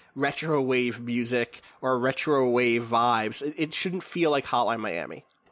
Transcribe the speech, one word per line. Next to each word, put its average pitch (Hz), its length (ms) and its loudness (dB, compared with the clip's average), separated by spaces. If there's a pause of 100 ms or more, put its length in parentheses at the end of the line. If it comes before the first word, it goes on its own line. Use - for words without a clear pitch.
(140)
retro 143 480 0
wave 123 360 0
music 120 640 -2 (220)
or 131 160 2
retro 131 500 2
wave 120 360 2
vibes. 117 580 2
It, 151 160 -6
it 156 160 -4
shouldn't 185 280 -4
feel 165 280 0
like 139 160 0
Hotline 117 340 0
Miami. 85 460 -6 (260)